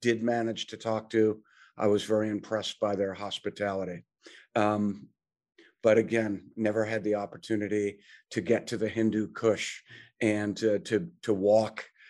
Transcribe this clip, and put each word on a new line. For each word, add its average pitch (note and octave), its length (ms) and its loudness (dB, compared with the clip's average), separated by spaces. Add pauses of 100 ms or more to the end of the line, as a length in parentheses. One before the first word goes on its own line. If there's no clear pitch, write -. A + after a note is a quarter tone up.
did A#2 220 0
manage A#2 460 -2
to A2 80 -14
talk A2 340 -4
to, G#2+ 320 2 (340)
I A#2+ 100 0
was G#2 180 4
very G#2+ 260 2
impressed G#2 500 -6
by G2+ 160 0
their F#2+ 180 -2
hospitality. G2 920 -6 (500)
Um, G#2 540 0 (760)
but A2 140 6
again, G#2+ 600 0
never A2 280 0
had G#2+ 200 -4
the G#2 120 0
opportunity G2+ 840 -4 (320)
to - 100 -4
get G2+ 280 0
to A#2 80 -4
the G#2+ 120 -2
Hindu G#2+ 400 0
Kush - 540 -2 (380)
and G#2 360 0
to, G#2+ 240 2
to, G2 280 -2 (140)
to A2+ 120 0
walk, G#2 500 2 (260)